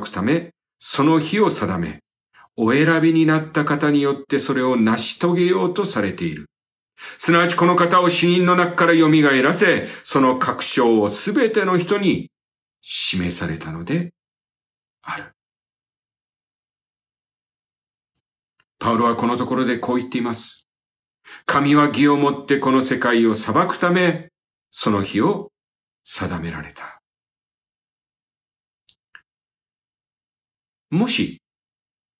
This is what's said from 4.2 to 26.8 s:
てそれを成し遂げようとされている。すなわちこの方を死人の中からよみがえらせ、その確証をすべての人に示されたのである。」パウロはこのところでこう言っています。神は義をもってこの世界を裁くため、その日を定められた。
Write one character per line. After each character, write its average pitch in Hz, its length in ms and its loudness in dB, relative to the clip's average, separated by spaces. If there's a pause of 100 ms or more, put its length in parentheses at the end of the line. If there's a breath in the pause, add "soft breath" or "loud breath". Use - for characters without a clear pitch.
て 143 160 -2
そ 135 160 -2
れ 127 80 0
を 127 140 0
成 110 200 2
し - 220 -8
遂 175 160 0
げ 175 120 2
よ 185 180 0
う 175 100 -2
と 202 100 -2
さ 117 180 -4
れ 95 100 -4
て 90 120 -8
い 82 80 -4
る。 73 160 -16 (680 loud breath)
す - 140 0
な 170 80 6
わ 175 80 2
ち 175 80 -2
こ 175 100 2
の 175 80 4
方 175 260 4
を 175 80 2
死 165 200 0
人 180 180 2
の 180 80 4
中 170 220 0
か 175 100 2
ら 170 80 4
よ 160 140 6
み 156 120 6
が 143 120 4
え 127 100 2
ら 143 120 2
せ、 175 340 0 (160 loud breath)
そ - 160 0
の 131 180 2
確 - 240 -4
証 113 400 2
を 104 60 0
す 196 240 -4
べ 226 180 2
て 208 140 0
の 185 140 2
人 190 200 -2
に 185 320 -2 (500)
示 - 560 -6
さ 87 120 -6
れ 78 100 -8
た 78 140 -14
の 82 120 -12
で 175 280 -4 (920)
あ - 140 -12
る。」 - 160 -18 (3500)
パ 117 140 -2
ウ 113 60 0
ロ 117 80 0
は 117 100 0
こ 120 100 -4
の 123 100 -2
と 127 100 -4
こ 131 100 -4
ろ 127 80 -2
で 120 160 -4
こ 127 140 -4
う - 20 0
言 123 100 -4
っ - 20 -16
て 131 100 -6
い - 20 -2
ま 117 120 -4
す。 - 360 -12 (760 loud breath)
神 143 300 2
は 147 140 6
義 143 180 2
を 143 100 4
も 143 140 2
っ - 160 -8
て 139 140 0
こ 135 100 0
の 131 120 4
世 127 180 -2
界 117 260 2
を 110 80 2
裁 110 180 -4 (140)
く - 140 -6
た 180 100 0
め、 180 400 0 (400)
そ - 220 -4
の 98 100 0
日 98 180 -2
を 196 300 -2 (540)
定 90 340 -8
め 82 140 -8
ら 78 100 -12
れ 76 100 -18
た。 - 220 -20 (4000)